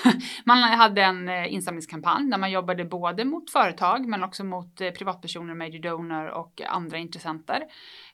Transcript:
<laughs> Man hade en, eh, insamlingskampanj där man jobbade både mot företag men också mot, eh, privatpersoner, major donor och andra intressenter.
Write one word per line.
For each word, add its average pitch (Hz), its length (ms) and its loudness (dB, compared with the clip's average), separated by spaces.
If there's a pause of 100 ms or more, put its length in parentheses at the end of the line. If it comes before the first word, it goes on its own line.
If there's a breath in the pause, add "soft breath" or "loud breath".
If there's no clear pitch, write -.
(140)
<laughs> - 300 -8
Man 240 180 8
hade 226 400 6
en, 185 260 4
eh, 180 260 -2
insamlingskampanj 175 760 -2
där 196 80 0
man 190 120 -2
jobbade 180 340 -2
både 175 400 -4
mot 320 260 -4
företag 220 580 2
men 196 160 -4
också 196 200 -8
mot, 180 360 -10
eh, 185 100 -4
privatpersoner, 175 640 -8
major 165 240 -10
donor 165 480 -6
och - 400 -10
andra 165 320 -6
intressenter. 165 640 -6 (520 loud breath)